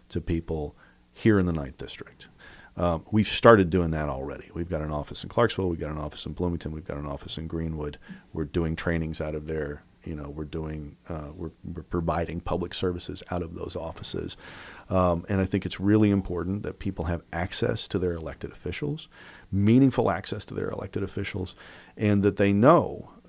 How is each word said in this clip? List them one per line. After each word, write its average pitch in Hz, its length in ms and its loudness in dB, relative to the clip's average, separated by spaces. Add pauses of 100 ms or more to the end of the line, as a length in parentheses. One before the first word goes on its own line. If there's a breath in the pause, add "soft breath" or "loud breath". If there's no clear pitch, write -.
to 87 120 -6
people 80 540 -4 (380 soft breath)
here 107 260 6
in 90 80 4
the 87 60 0
Ninth 71 240 -6
District. - 500 -14 (480 loud breath)
Um, 87 340 0
we've 107 180 4
started 101 440 8
doing 85 200 4
that 76 160 -2
already. 67 460 -8
We've 87 160 -6
got 80 120 -2
an 76 100 -4
office - 320 -6
in - 60 -12
Clarksville. 110 400 2
We've 85 100 -2
got 78 100 -6
an 76 80 -6
office 76 300 -8
in 78 60 -6
Bloomington. 85 400 -2
We've 78 120 -10
got 73 120 -8
an 73 100 -6
office 71 320 -8
in 80 80 -6
Greenwood. 80 500 -4 (360 loud breath)
We're 80 120 -4
doing 80 300 -2
trainings 80 440 -2
out 78 140 -4
of 76 140 -8
there. 76 340 -6 (220)
You 82 120 -8
know, 71 140 -10
we're 76 160 -10
doing, 78 500 -8 (140)
uh, 76 260 -8
we're, 85 140 -8 (240)
we're 82 80 -10
providing 85 580 -2
public 87 360 -4
services 90 560 -4
out 87 100 -2
of 82 140 -8
those 85 200 -8
offices. - 600 -8 (540 loud breath)
Um, 90 360 4
and 98 140 2
I 92 40 2
think 95 200 0
it's - 140 -6
really 104 320 6
important 95 520 0
that 87 140 -8
people 92 280 -4
have 85 180 -2 (100)
access 110 560 -2
to 101 100 -2
their 87 140 0
elected 82 380 -8
officials, - 560 -6 (440 loud breath)
meaningful 113 600 6
access 101 340 -6
to - 80 -12
their 98 160 -4
elected - 340 -6
officials, 95 520 -6 (420 loud breath)
and 104 240 4
that 98 160 4
they 101 160 6
know 127 560 4 (200)